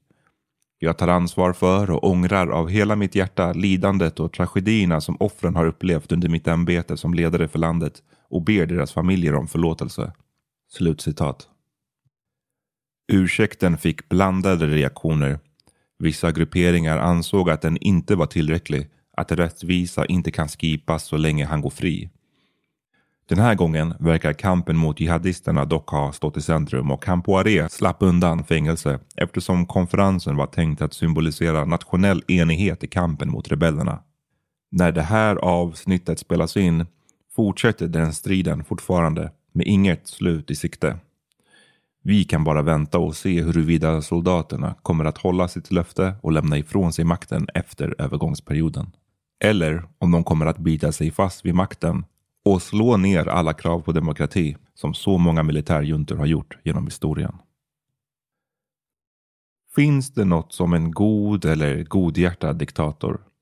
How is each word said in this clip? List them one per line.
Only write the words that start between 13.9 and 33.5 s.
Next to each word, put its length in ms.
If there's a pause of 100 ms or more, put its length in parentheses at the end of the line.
blandade 580
reaktioner. 720 (600)
Vissa 340
grupperingar 640
ansåg 520
att 120
den 140
inte 380
var 120
tillräcklig, 640 (260)
att 160
rättvisa 760
inte 240
kan 180
skipas 560
så 120
länge 300
han 140
går 100
fri. 400 (1200)
Den 100
här 160
gången 460
verkar 320
kampen 440
mot 240
jihadisterna 640
dock 260
ha 220
stått 240
i 60
centrum, 480
och 120
Kampuare 640
slapp 320
undan 440
fängelse 560 (160)
eftersom 500
konferensen 720
var 100
tänkt 360
att 120
symbolisera 720
nationell 640
enighet 560
i 20
kampen 440
mot 180
rebellerna. 540 (680)